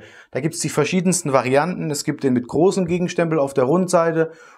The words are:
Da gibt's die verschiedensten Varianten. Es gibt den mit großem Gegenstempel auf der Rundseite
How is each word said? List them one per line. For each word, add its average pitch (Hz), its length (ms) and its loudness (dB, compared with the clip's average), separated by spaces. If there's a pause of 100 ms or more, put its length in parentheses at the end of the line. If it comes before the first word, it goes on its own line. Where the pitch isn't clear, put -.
(320)
Da 127 100 -6
gibt's 156 180 -4
die - 80 -4
verschiedensten 165 640 0
Varianten. 147 600 2
Es 139 120 -6
gibt 147 220 -4
den 127 80 2
mit 123 160 0
großem 180 380 2
Gegenstempel 170 520 -2
auf 139 140 -2
der 131 100 2
Rundseite 165 680 2 (260)